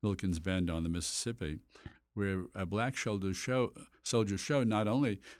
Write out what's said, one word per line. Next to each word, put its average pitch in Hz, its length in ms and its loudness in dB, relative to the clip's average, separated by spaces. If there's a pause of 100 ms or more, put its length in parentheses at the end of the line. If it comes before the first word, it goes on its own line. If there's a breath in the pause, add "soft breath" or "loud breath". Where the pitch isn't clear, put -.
Milliken's 95 360 0
Bend 92 320 0
on 82 120 0
the 85 80 0
Mississippi, 82 680 -4 (540 loud breath)
where, 95 320 0 (100)
uh, 95 120 -2
black 110 320 -2
soldiers 98 400 -2
show, 127 340 0 (320 soft breath)
soldiers 101 360 2
show 143 220 2
not 110 240 4
only 117 320 2 (220 loud breath)